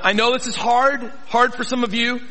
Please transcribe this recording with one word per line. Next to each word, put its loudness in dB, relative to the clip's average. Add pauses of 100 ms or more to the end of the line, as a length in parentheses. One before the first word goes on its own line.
I 4
know 2
this -4
is -4
hard, 2 (260)
hard 2
for -4
some -2
of -2
you 0 (100)